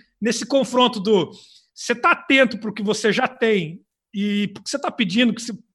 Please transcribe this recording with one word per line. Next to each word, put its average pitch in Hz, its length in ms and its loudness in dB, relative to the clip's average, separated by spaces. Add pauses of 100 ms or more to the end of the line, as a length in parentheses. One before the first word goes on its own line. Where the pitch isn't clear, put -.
(200)
nesse 226 260 -2
confronto 247 540 2
do, 190 320 2 (420)
"Cê - 200 -6
tá 240 180 2
atento 269 480 2
pro 214 140 -8
que 220 80 -8
você 208 320 0
já 247 140 0
tem 208 540 -2 (300)
e 208 360 -2
pro 202 160 -14
que - 60 -10
cê 285 100 -6
tá 370 100 -4
pedindo, 226 440 0
que - 100 -8
cê 233 100 -10 (220)